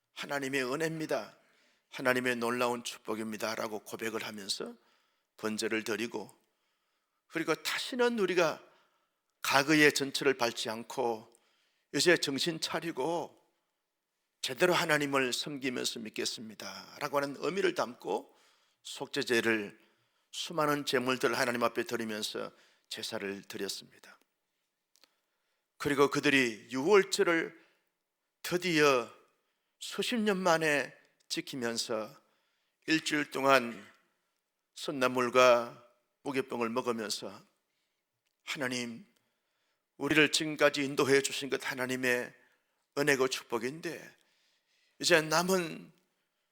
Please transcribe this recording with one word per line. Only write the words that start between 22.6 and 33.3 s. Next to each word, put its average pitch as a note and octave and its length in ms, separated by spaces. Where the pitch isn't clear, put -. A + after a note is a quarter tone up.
제사를 G2 560
드렸습니다. - 720
그리고 C#3+ 320
그들이 C3+ 600
유월절을 E3+ 880
드디어 D3+ 680
수십 - 360
년 G#3 200
만에 D#3+ 580
지키면서 A#2 840
일주일 D3+ 440